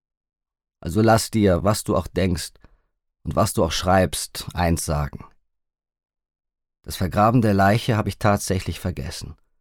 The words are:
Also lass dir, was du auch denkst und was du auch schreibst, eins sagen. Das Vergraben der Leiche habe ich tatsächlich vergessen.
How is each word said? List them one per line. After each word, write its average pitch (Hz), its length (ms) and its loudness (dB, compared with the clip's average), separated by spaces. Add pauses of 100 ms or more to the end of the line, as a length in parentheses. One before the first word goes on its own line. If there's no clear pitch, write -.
(800)
Also 92 220 -2
lass 110 300 4
dir, 95 320 4
was 101 200 0
du - 120 -2
auch - 120 -2
denkst 90 460 -2 (680)
und - 120 -6
was 101 180 2
du 104 100 0
auch 80 80 0
schreibst, - 840 0
eins 85 320 -2
sagen. 73 400 -6 (1600)
Das - 120 -12
Vergraben 110 460 2
der 107 120 2
Leiche 104 440 2
habe 104 120 -2
ich - 80 -8
tatsächlich 98 600 -2
vergessen. - 560 -10 (260)